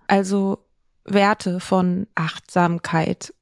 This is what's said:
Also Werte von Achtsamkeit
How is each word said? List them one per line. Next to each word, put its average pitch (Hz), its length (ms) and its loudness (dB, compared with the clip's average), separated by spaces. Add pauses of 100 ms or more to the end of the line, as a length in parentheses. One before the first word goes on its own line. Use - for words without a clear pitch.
Also 196 520 0 (440)
Werte 196 560 0
von 185 560 0
Achtsamkeit 170 1300 -2